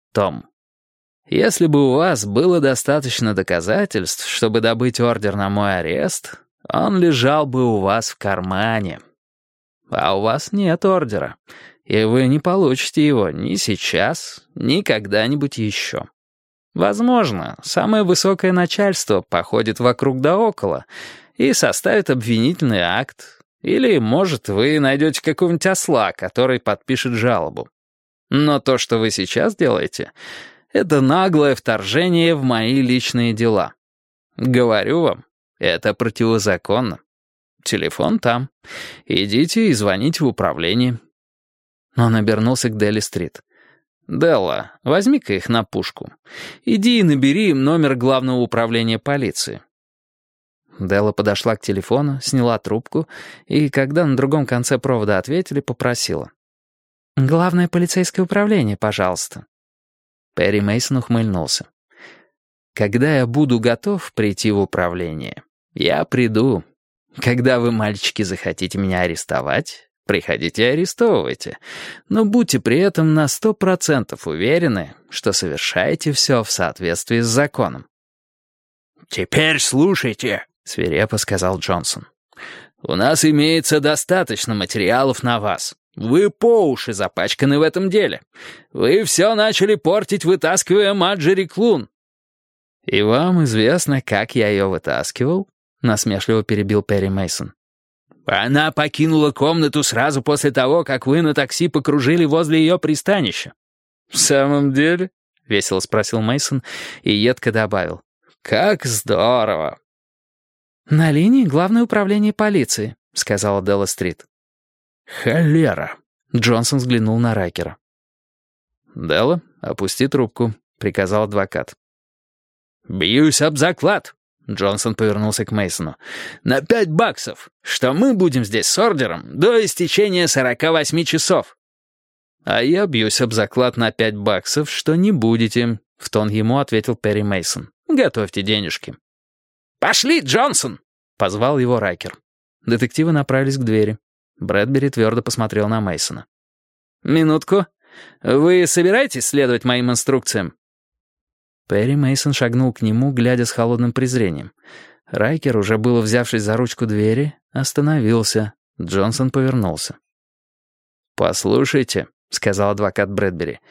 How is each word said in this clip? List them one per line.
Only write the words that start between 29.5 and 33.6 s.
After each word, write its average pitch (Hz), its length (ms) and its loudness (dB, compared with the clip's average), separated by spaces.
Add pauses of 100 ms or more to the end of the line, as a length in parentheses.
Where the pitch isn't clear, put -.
делаете, - 560 -2 (600)
это 151 280 2
наглое 147 540 4
вторжение 160 800 0
в 143 80 -2
мои 123 400 2
личные 123 500 0
дела. 107 400 0 (640)